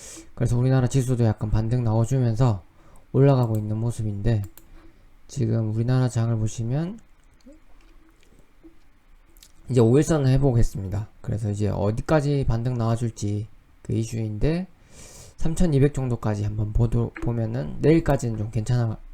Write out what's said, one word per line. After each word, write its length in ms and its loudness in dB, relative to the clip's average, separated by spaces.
그래서 240 0
우리나라 280 2
지수도 380 0
약간 260 0
반등 320 0
넣어주면서 800 0
올라가고 440 4
있는 220 -4
모습인데, 640 -2
지금 460 -2
우리나라 360 0
장을 260 -2
보시면 600 -4
이제 100 4
오일선을 520 4
해보겠습니다. 760 2
그래서 260 -4
이제 220 -2
어디까지 760 0
반등 280 0
나와줄지 720 -4
그 140 -6
이슈인데, 720 -2
삼천이백 560 4
정도까지 480 -4
한번 300 -4
보도-, 400 2
보면은 560 -4
내일까지는 600 2
좀 120 -4
괜찮을 460 -2